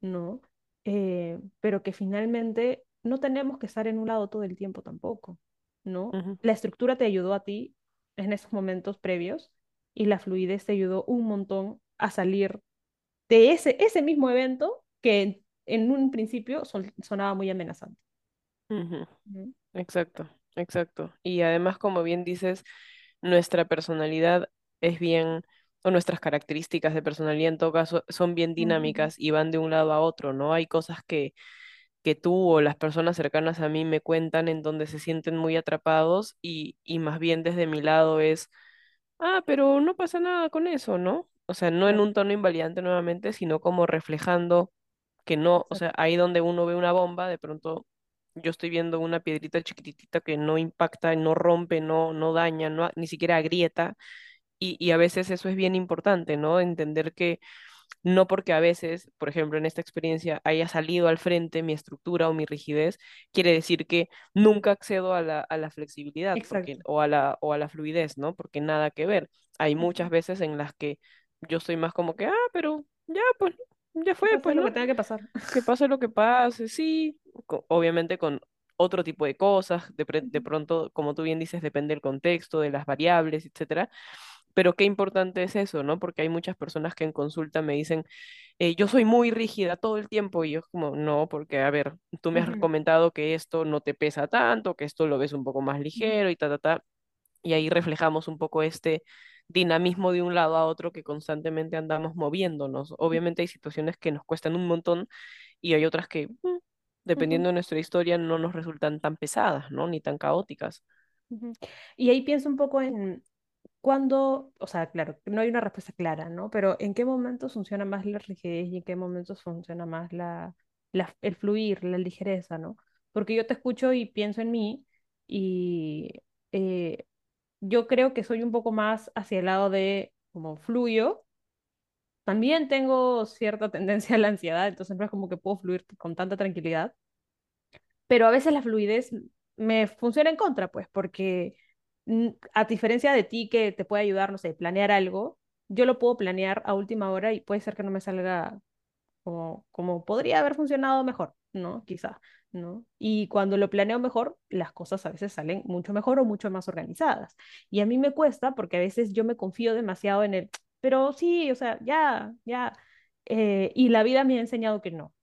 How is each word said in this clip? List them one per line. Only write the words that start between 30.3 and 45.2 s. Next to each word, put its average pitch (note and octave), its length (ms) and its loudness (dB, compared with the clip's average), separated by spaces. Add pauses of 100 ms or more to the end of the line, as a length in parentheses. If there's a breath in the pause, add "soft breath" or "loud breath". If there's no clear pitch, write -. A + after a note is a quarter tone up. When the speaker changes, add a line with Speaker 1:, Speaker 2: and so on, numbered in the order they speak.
Speaker 2:
¿no? C#3+ 200 0
Hay E3 140 2
cosas E3 400 -4
que, D3 260 -4 (720 loud breath)
que D#3 120 2
tú F3 200 2 (160)
o D#3 100 8
las D3+ 160 4
personas E3 400 0
cercanas D#3+ 440 0
a D3+ 80 0
mí D#3 160 0
me D#3 160 0
cuentan E3 480 0
en D#3+ 140 -2
donde D#3 240 -4
se D3+ 120 -12
sienten D#3+ 380 -4
muy D#3+ 200 0
atrapados D#3+ 840 2
y, D#3+ 420 -8
y E3 160 -4
más D#3 200 -2
bien E3 240 2
desde E3+ 240 0
mi D3+ 140 -2
lado D#3 400 4
es, D#3 280 2 (720 soft breath)
"Ah, F4+ 260 0
pero C#4 360 4
no E4+ 140 2
pasa F4 240 -4
nada F4 300 0
con D#4+ 180 -2
eso", B3+ 300 -2
¿no? F#3+ 320 -2 (180)
O F#3 60 -8
sea, F3 180 0
no F#3 180 4
en G#3 100 4
Speaker 1:
Claro. - 20 6
Speaker 2:
un G#3 120 2
tono G3+ 200 2
invalidante F3+ 480 0
nuevamente, F3+ 520 -2
sino D#3 280 -2
como F3 260 2
reflejando F3 840 2 (540)